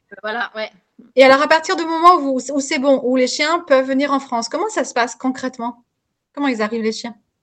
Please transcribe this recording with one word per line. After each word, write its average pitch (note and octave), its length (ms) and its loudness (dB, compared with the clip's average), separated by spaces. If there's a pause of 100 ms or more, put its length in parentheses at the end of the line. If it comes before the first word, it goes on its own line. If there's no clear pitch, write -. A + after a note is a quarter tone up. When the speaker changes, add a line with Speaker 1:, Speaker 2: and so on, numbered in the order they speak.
Speaker 1:
<laughs> - 140 -20
voilà, G#3+ 320 -8
ouais. A3 160 -8 (460)
Speaker 2:
Et C4 80 8
alors, C4+ 180 6
à D4 60 0
partir D#4+ 280 2
du E4 80 -4
moment E4 320 6
où, C#4 220 -2
où C4+ 220 -4
c'est D4+ 180 -4
bon, C4+ 260 2
où B3 120 0
les B3+ 100 2
chiens D4+ 340 -2
peuvent C4+ 260 2
venir C4+ 260 0
en C4+ 80 0
France, A#3 280 -6
comment F4 200 -4
ça E4+ 160 -4
se - 100 -10
passe B3 220 -2
concrètement ? B3+ 680 -8 (520)
Comment C#4+ 140 -4
ils A3+ 140 -2
arrivent, A3 200 -4
les A3 100 -2
chiens ? A3 240 -12 (260)